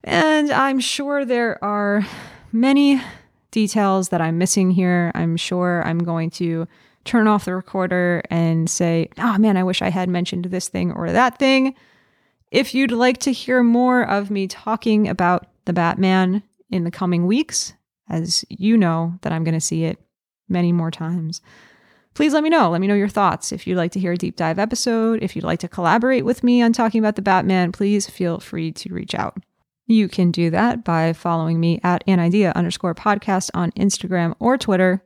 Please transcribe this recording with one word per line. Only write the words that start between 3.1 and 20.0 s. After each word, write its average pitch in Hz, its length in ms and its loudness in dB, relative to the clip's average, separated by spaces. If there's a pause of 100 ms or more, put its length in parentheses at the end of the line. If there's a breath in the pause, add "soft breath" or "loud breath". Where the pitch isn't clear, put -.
details 202 580 0
that 170 120 0
I'm 165 160 0
missing 185 340 2
here. 180 440 2
I'm 165 220 0
sure 180 480 -2
I'm 165 140 -2
going 165 320 -2
to 165 360 -4 (360 soft breath)
turn 220 240 2
off 208 180 2
the 185 100 -4
recorder 180 760 -2
and 165 400 0
say, 165 480 0
"Oh 220 200 0
man, 208 200 4
I 180 60 2
wish 185 180 -2
I 185 80 -2
had 180 180 -2
mentioned 180 380 -4
this 185 240 -6
thing 180 220 -2
or 170 200 -4
that 240 280 2
thing." 269 360 2 (760 soft breath)
If - 240 0
you'd 262 160 2
like 247 280 2
to 277 120 -2
hear 247 320 0
more 247 400 4
of 202 260 -2
me 196 180 -2
talking 214 600 0
about 180 400 0 (180)
the 175 80 -2
Batman 185 680 2 (260)
in 185 140 -2
the 170 80 -4
coming 175 340 0
weeks, 247 480 -2 (340)
as 165 420 -4
you 220 280 0
know 170 440 0
that - 120 -4
I'm 160 100 -4
gonna 160 160 -2
see 160 260 -4
it 160 120 -4 (500)